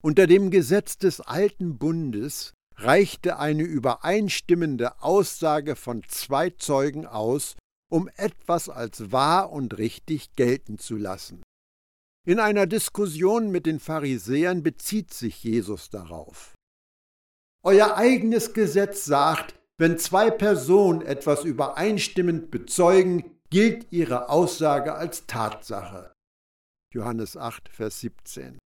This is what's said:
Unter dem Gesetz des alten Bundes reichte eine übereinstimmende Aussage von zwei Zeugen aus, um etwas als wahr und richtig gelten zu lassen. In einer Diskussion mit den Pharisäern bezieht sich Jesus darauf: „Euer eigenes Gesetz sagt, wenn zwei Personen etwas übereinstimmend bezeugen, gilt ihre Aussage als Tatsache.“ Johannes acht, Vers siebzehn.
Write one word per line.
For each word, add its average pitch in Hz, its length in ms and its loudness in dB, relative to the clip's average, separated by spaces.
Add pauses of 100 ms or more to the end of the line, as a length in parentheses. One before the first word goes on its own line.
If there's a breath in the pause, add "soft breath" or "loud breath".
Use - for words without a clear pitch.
Unter 156 240 6
dem 190 240 6
Gesetz 180 460 2
des - 240 -2
alten 175 580 -4
Bundes 143 760 -4 (220)
reichte 165 640 2
eine 151 240 0
übereinstimmende 156 1400 -2
Aussage 156 720 0
von 117 320 -10
zwei 151 420 -2
Zeugen 143 560 -2
aus, 113 500 -4 (340)
um 165 260 0
etwas 175 540 -4
als 113 420 -10
wahr 156 380 2
und 127 260 -8
richtig - 600 -6
gelten 123 420 0
zu - 180 -10
lassen. 95 460 -10 (840)
In 185 120 2
einer 208 280 2
Diskussion 202 840 -2
mit 175 160 -2
den 160 140 -2
Pharisäern 147 840 -2
bezieht - 500 -4
sich - 300 -8
Jesus 107 480 -4
darauf: 82 640 -16 (1080)
„Euer 208 340 6
eigenes 226 580 2
Gesetz 202 500 0
sagt, 147 500 2 (240)
wenn 165 200 4
zwei 214 320 2
Personen 185 720 4
etwas 143 420 -2
übereinstimmend 170 1040 -2
bezeugen, 180 880 2 (120)
gilt 220 420 2
ihre 131 380 -2
Aussage 151 640 2
als 160 320 -10
Tatsache.“ 101 880 -8 (800)
Johannes 113 420 -6
acht, - 320 -12
Vers - 320 -10
siebzehn. - 580 -14 (120)